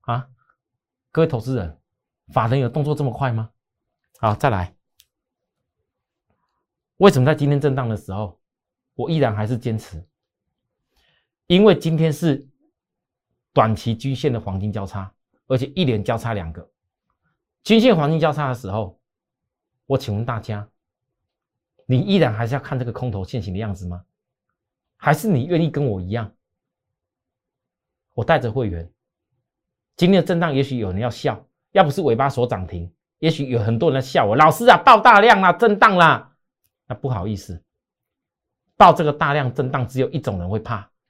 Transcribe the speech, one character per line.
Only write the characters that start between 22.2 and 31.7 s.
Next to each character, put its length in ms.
还 140
是 80
要 60
看 180
这 60
个 80
空 180
头 140
现 180
行 100
的 60
样 160
子 140
吗？ 160
还 160
是 140
你 200
愿 140
意 100
跟 140
我 160
一 100
样， 220
我 100
带 140
着 140
会 160
员， 200
今 160
天 80
的 60
震 120
荡 160
也 80
许 160
有 140
人 80
要 100
笑， 340